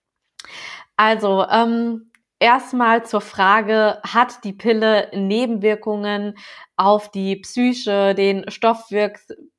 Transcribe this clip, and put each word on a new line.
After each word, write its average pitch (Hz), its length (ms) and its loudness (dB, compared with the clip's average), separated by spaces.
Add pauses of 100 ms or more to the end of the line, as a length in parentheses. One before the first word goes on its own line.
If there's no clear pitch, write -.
(960)
Also, 208 540 2
ähm, 233 640 -2 (260)
erstmal 240 640 2
zur 208 180 -4
Frage, 208 840 2
hat - 380 0
die 196 80 -8
Pille 220 600 0
Nebenwirkungen 208 1300 -2 (380)
auf 208 340 2
die 190 280 -4
Psyche, 202 760 0
den 196 300 0
Stoffwirks-, 208 920 -2 (240)